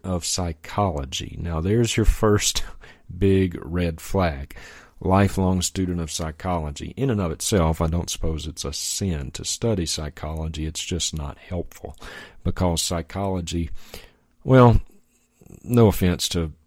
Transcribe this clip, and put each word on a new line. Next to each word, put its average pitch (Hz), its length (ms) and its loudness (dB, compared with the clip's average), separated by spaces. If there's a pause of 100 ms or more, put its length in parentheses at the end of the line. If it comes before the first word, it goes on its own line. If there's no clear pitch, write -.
of 90 180 -4
psychology. 85 1160 -4
Now, 82 220 -4
there's 107 380 2
your 110 80 4
first - 580 2 (260)
<laughs> - 280 -18
big 95 440 2
red 85 380 -2
flag. 78 560 -2 (460)
Lifelong 92 600 4
student 90 380 -2
of 82 100 -6
psychology. 80 840 -6
In 135 140 -2
and 107 100 0
of 85 140 -2
itself, 82 480 0
I 82 60 2
don't 85 220 -2
suppose 80 380 -4
it's 78 160 -12
a 71 80 -6
sin 87 600 -4
to - 120 -12
study 104 420 -2
psychology. 80 800 -6
It's - 200 -8
just - 280 -4
not 139 240 -8
helpful - 600 -10 (480)
because 87 360 0
psychology, 87 880 -4 (760)
well, 127 340 10 (840)
no 117 260 6
offense 90 420 2
to 82 240 -2 (140)